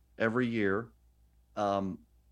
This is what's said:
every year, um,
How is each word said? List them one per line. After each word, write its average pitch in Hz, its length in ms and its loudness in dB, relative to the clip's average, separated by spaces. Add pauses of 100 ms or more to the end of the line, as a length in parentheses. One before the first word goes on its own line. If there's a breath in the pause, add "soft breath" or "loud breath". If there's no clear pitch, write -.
(180)
every 113 300 2
year, 110 400 0 (720)
um, 98 400 0 (340)